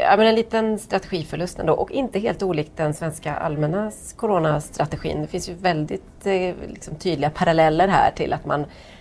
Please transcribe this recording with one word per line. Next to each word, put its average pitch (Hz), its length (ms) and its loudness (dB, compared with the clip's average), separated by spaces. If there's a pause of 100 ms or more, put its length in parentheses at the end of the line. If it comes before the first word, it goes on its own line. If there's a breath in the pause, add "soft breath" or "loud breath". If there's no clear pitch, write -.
ja, - 160 6
men 220 100 6
en 220 80 4
liten 220 440 0
strategiförlust 175 800 -6
ändå. 160 140 2
Och - 180 -2
inte 254 280 -4
helt 214 240 -2
olikt 156 320 -2
den 151 180 -2
svenska 156 420 -6
allmänna 156 520 -2
s-, - 300 -12
coronastrategin. 151 1040 0
Det 156 60 -4
finns 180 220 -6
ju 175 40 -10
väldigt, 175 720 -2
eh, 185 280 2 (140)
liksom, - 280 -14
tydliga 151 340 -2
paralleller 160 580 4
här 131 240 4
till - 220 -4
att 151 120 -6
man 147 200 -2 (360 loud breath)